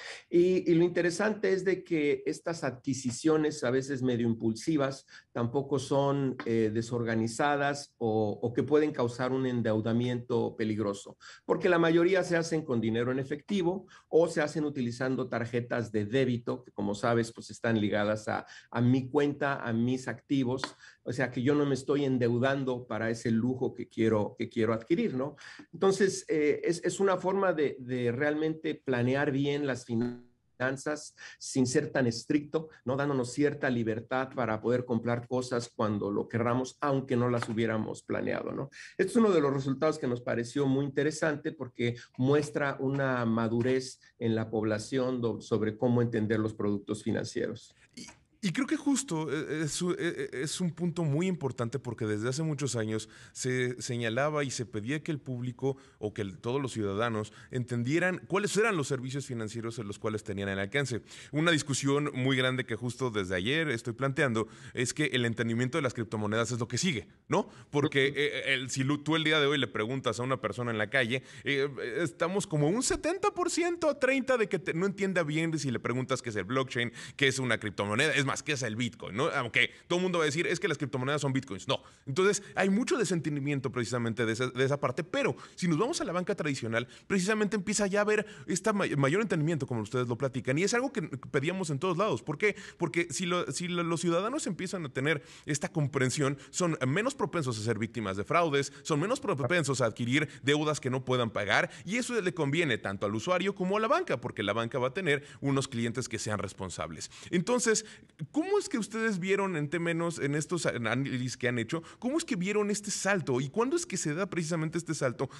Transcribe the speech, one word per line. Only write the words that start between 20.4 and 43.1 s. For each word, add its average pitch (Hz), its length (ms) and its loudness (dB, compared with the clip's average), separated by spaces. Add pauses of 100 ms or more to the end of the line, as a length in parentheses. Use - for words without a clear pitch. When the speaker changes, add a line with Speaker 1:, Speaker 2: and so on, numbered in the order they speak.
Speaker 1:
o 123 80 -4
sea, 123 180 0
que 127 120 -2
yo 147 120 4
no 147 120 4
me 139 80 2
estoy 139 300 2
endeudando 127 840 2
para 113 240 -2
ese 117 200 -2
lujo 123 440 2
que - 140 -10
quiero, 110 500 2
que 107 100 -4
quiero 110 240 2
adquirir, 170 420 0
¿no? 143 220 -4 (360)
Entonces, 190 560 2
eh, 151 360 4
es, 165 200 0
es 170 140 -2
una 190 180 4
forma 185 360 2
de, 151 260 0
de 123 320 0
realmente 151 640 0
planear 131 560 2
bien 143 360 0
las 123 180 -4
finanzas 123 1300 -4 (240)
sin - 280 0
ser 127 260 2
tan 131 140 4
estricto, 147 640 0 (140)
¿no? 127 120 0
Dándonos 135 360 0
cierta 143 380 2
libertad 120 640 -2
para 110 260 0
poder 120 240 2
comprar 120 440 0
cosas 123 460 -2
cuando 104 360 0
lo 101 180 -2
querramos, 120 520 0
aunque 135 340 0
no 120 140 4
las 117 200 0
hubiéramos 110 540 -2
planeado, 98 500 -4
¿no? 139 180 -6 (260)
Este 190 140 2
es 254 60 -2
uno 220 140 8
de 170 100 6
los 139 120 4
resultados 139 460 0
que 135 100 -2
nos 120 140 -2
pareció 120 440 0
muy 135 200 2
interesante 151 640 0
porque 120 440 -2 (200)
muestra 143 640 2
una 135 460 0